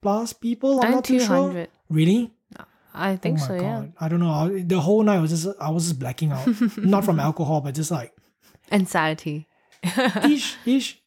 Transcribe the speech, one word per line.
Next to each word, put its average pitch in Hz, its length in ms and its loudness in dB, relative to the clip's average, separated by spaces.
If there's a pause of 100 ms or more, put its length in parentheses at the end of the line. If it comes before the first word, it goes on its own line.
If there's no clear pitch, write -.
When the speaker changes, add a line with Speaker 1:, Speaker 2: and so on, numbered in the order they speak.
Speaker 1:
plus 214 320 -2
people. 254 460 0
I'm 240 60 2
Speaker 2:
And 247 100 4
Speaker 1:
not 254 100 0
too 254 140 2
sure. 233 80 2
Speaker 2:
two 196 60 2
hundred. 180 360 0 (200)
Speaker 1:
Really? 180 420 2 (640)
Speaker 2:
I 190 220 -2
think 165 220 -2
Speaker 1:
Oh 151 40 0
my 135 60 -2
Speaker 2:
so, 185 80 -4
yeah. 180 60 -2
Speaker 1:
God. 180 400 -4
I 165 80 -2
don't 170 100 0
know. 170 120 2
I, 180 360 -2
the 180 140 2
whole 208 220 4
night 208 140 4
I 170 40 2
was 160 100 0
just, 170 160 -2 (140)
I 151 80 -4
was 165 180 -2
just 151 120 -4
blacking 131 340 -4
out. 131 120 -4 (220)
Speaker 2:
<laughs> 202 100 -4
Speaker 1:
Not 202 280 2
from 170 160 2
alcohol, 151 400 -2
but 135 140 -8
just, 156 160 -4
like, 127 200 -6 (600)
Speaker 2:
Anxiety. 160 760 -2 (360)
<laughs> 202 400 0
Speaker 1:
ish, 285 420 0
ish. 254 420 -2